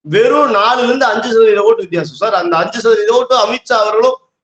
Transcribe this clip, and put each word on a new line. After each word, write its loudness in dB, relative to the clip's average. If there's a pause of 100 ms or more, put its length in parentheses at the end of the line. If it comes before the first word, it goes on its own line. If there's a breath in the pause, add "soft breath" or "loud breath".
வெறும் 0
நாலுல 0
இருந்து 0
அஞ்சு -2
சதவீத 4
ஓட்டு 2
வித்தியாசம் -6
சார். -2
அந்த -2
அஞ்சு -4
சதவீத 0
ஓட்டு 0
அமித்ஷா -2
அவர்களும் 0 (280)